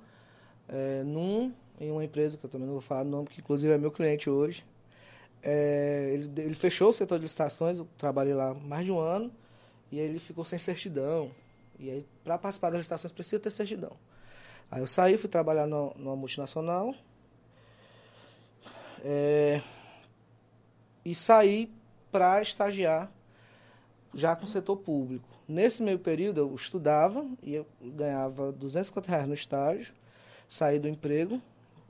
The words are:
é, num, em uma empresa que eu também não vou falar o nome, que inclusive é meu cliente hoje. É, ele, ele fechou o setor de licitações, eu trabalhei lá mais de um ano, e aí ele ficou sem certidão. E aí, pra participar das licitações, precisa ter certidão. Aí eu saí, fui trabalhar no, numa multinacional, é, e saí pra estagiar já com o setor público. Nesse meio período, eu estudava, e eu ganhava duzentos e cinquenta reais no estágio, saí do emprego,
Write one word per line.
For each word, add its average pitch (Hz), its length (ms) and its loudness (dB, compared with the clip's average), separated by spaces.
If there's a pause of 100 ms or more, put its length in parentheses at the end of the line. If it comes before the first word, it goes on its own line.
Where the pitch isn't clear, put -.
(680)
é, 135 360 -4
num, 196 480 -2 (280)
em 151 100 -6
uma 156 140 -2
empresa 151 320 0
que - 80 -16
eu 135 60 -12
também 131 160 -8
não 139 80 -6
vou 135 80 -6
falar 135 180 -4
o 143 80 -2
nome, 143 200 -4
que - 120 -18
inclusive 147 320 2
é 147 60 6
meu 151 120 0
cliente 151 380 0
hoje. 147 340 0 (800)
É, 143 680 2
ele, 147 180 -2 (120)
ele 156 120 -2
fechou 180 360 6
o - 20 2
setor 180 260 0
de 160 60 -2
licitações, 165 540 -2
eu 165 180 -12
trabalhei 139 380 0
lá 131 180 0
mais 143 320 -6
de 190 80 0
um 175 80 2
ano, 202 320 -2 (580)
e 143 80 -6
aí 156 60 -2
ele 156 140 -4
ficou 165 260 -10
sem 175 140 -6
certidão. 156 720 -2 (480)
E 135 120 -10
aí, 143 160 -8 (160)
pra 170 140 -2
participar 190 340 -4
das 170 100 -2
licitações, 170 300 -8
precisa 214 300 -6
ter 214 100 -4
certidão. 202 420 -6 (800)
Aí 127 120 -4
eu 131 40 -2
saí, 185 300 6
fui 202 140 -4
trabalhar 156 360 2
no, 147 300 -2
numa 135 180 -6
multinacional, 160 800 -4 (2000)
é, 147 560 4 (1400)
e 175 100 -4
saí 220 580 8 (400)
pra 185 280 6
estagiar 196 720 0 (1040)
já 165 220 2
com 190 80 -12
o 202 40 -10
setor 196 280 -2
público. 135 520 -4 (200)
Nesse 202 340 2
meio 196 160 2
período, 165 420 0
eu 139 140 0
estudava, 170 720 2 (160)
e 143 120 -6
eu 151 120 -4 (140)
ganhava 139 720 -4
duzentos 139 340 -4
e - 40 -14
cinquenta 185 200 -8
reais 147 160 0
no 143 80 -2
estágio, 147 580 -2 (560)
saí 147 300 2
do 147 100 -2
emprego, 156 540 -2 (480)